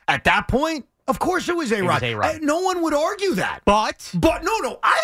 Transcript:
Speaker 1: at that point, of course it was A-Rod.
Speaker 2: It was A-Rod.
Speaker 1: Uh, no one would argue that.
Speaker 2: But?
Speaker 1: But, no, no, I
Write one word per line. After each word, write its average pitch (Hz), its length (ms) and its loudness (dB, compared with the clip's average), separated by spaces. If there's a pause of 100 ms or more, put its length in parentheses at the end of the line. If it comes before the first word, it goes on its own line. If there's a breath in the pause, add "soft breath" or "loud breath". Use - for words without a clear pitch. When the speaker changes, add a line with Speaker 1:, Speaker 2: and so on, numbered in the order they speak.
Speaker 1:
at 139 160 0
that 185 240 2
point, 302 380 0 (240)
of 220 100 -4
course 320 300 0
it 349 80 -2
was 269 160 -2
A-Rod. 175 280 2
Speaker 2:
It 117 140 -2
was 104 140 0
A-Rod. 320 60 -4
Speaker 1:
Uh, 320 100 -12
no 302 160 2
one 370 200 0
would 311 120 0
argue 370 420 0
that. - 300 -4
Speaker 2:
But? 214 480 0
Speaker 1:
But, 330 300 2
no, 440 160 0
no, 247 240 -6
I - 200 2